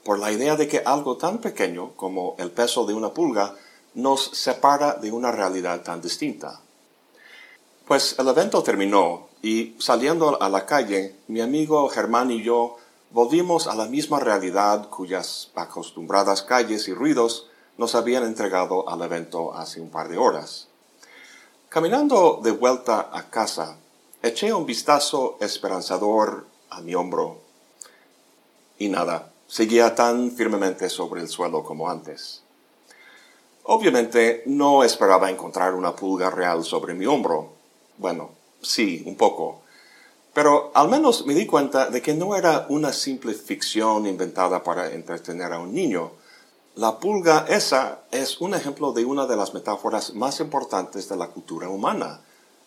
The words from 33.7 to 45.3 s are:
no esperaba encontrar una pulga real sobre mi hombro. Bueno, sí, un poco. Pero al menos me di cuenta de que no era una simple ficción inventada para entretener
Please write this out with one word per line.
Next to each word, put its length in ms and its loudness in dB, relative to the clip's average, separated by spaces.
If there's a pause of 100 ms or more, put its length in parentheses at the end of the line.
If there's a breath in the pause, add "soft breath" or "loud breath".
no 400 4
esperaba 460 4
encontrar 420 -2
una 240 -4
pulga 320 -2
real 360 -2
sobre 280 -4
mi 140 -4
hombro. 420 0 (480)
Bueno, 360 -6 (280)
sí, 460 -2
un 100 -10
poco. 460 0 (720 soft breath)
Pero 400 6
al 160 6
menos 340 2
me 80 -2
di 140 2
cuenta 400 2
de 160 -4
que 100 0
no 240 -2
era 320 2
una 240 0
simple 400 -6
ficción 760 -2
inventada 560 0
para 300 -2
entretener 640 -8